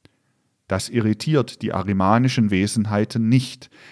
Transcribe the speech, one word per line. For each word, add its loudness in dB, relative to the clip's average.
Das -2
irritiert -2
die -4
arimanischen 2
Wesenheiten 0
nicht, 0